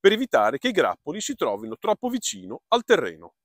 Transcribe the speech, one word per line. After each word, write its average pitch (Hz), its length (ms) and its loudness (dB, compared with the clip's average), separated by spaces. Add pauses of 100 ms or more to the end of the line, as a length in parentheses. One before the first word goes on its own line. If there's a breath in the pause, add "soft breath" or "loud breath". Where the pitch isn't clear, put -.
per 202 120 6
evitare 139 440 2
che 247 120 -4
i 254 40 -2
grappoli 151 480 -2
si 277 140 -8
trovino 110 420 -6
troppo 220 320 -2
vicino 104 600 -8
al 233 160 0
terreno. 85 500 0 (100)